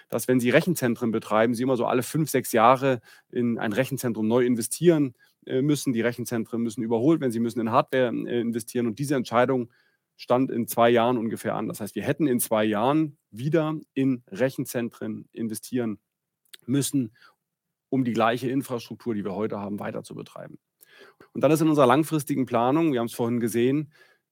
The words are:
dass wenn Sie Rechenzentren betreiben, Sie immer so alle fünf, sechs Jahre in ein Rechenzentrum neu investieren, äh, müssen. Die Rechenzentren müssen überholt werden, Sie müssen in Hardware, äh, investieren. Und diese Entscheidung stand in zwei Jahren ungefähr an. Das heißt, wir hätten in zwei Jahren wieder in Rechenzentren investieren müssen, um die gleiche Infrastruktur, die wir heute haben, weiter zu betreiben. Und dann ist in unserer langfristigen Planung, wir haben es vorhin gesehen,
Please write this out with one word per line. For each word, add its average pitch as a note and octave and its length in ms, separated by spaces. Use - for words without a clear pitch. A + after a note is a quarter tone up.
dass - 180
wenn B2+ 120
Sie A#2+ 100
Rechenzentren B2+ 600
betreiben, A2 440
Sie A#2 100
immer C3 140
so A2+ 80
alle A#2+ 180
fünf, D3+ 260
sechs B2 220
Jahre B2+ 480
in A#2+ 280
ein - 140
Rechenzentrum A2+ 560
neu B2 180
investieren, C#3 720
äh, C3 160
müssen. C#3+ 320
Die A2+ 80
Rechenzentren A#2 600
müssen A2+ 220
überholt A#2+ 380
werden, C3 100
Sie A2+ 80
müssen A#2 220
in A2 100
Hardware, C3 380
äh, A#2 320
investieren. A#2 460
Und A2 120
diese C#3+ 160
Entscheidung B2 560
stand B2+ 360
in A#2 160
zwei A#2+ 220
Jahren A#2+ 280
ungefähr G#2+ 380
an. A2 120
Das A2+ 120
heißt, G#2 160
wir G2+ 80
hätten C#3 240
in B2 120
zwei A2 260
Jahren C#3 520
wieder D#3 480
in C3+ 340
Rechenzentren A#2 1040
investieren A2+ 680
müssen, C3 500
um C3 140
die A#2+ 100
gleiche A#2 360
Infrastruktur, A#2+ 640
die G2+ 80
wir G2 100
heute G#2+ 260
haben, G2+ 200
weiter A2 240
zu - 100
betreiben. - 460
Und - 100
dann C#3 100
ist D#3 100
in D#3+ 80
unserer D3 180
langfristigen C#3+ 580
Planung, C3+ 460
wir B2 80
haben A#2 80
es - 60
vorhin A#2+ 260
gesehen, B2 540